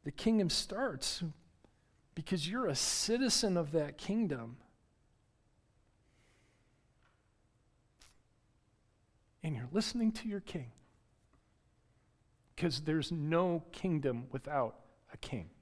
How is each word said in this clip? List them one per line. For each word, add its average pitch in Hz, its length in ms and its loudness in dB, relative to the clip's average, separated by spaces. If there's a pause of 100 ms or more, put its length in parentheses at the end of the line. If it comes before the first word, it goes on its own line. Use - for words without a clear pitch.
the 147 60 -2
kingdom 214 380 4
starts 185 720 -2 (920)
because 165 340 -2
you're 240 160 0
a 143 100 2
citizen 226 840 2
of 151 160 0
that 147 240 0
kingdom. 139 600 -2 (4000)
And 156 120 -2
you're 123 160 -8
listening 220 420 2
to - 140 -6
your 202 120 -2
king. 127 320 -8 (1900)
'Cause 151 240 0
there's 156 300 0
no 165 600 2
kingdom 139 600 0
without 135 520 -2 (300)
a - 40 -16
king. 95 320 -6 (120)